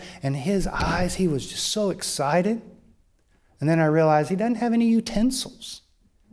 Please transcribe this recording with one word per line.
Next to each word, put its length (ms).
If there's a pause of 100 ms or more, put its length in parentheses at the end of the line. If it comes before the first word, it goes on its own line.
(240)
and 120
his 300
eyes, 500
he 120
was 200
just 200
so 240
excited. 720 (960)
And 100
then 100
I 60
realized 440
he 60
doesn't 200
have 180
any 140
utensils. 960 (520)